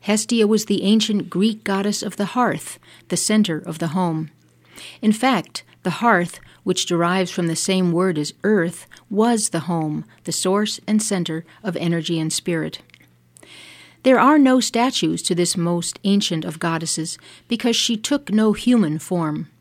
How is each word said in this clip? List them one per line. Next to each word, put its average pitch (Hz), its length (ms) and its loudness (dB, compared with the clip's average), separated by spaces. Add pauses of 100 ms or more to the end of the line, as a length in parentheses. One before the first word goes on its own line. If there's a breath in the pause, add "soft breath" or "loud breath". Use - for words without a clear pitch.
Hestia 214 460 0
was 214 180 2
the 202 160 0
ancient 208 480 2
Greek 214 340 0
goddess 202 380 -2
of 208 140 -8
the 202 180 -4
hearth, 226 460 -2 (300 loud breath)
the 180 80 -2
center 208 420 2
of 160 180 -10
the 165 120 -4
home. 160 420 -2 (680 loud breath)
In 214 120 2
fact, 233 520 -2 (200 soft breath)
the - 180 -4
hearth, 180 380 2 (240 soft breath)
which 180 240 -2
derives 175 420 0
from 175 160 -4
the 165 100 -2
same 185 360 0
word 175 260 0
as 147 160 -4 (100)
earth, 180 440 0 (240 loud breath)
was 220 380 2
the - 120 -4
home, 156 420 -4 (200 soft breath)
the - 80 -8
source 208 560 -2
and 214 160 2
center 170 420 -4 (180 soft breath)
of 180 140 -4
energy 170 420 -2
and 160 140 -2
spirit. 160 460 -4 (1200 loud breath)
There 262 180 6
are 285 200 6
no 262 200 6
statues 226 640 0
to 185 120 -2
this 175 200 0
most 170 480 -2
ancient 196 420 0
of 160 120 -10
goddesses, 165 640 -4 (280 loud breath)
because 233 280 0
she 233 200 0
took 220 360 -4
no 214 220 4
human 208 440 2
form. 160 520 -4 (120)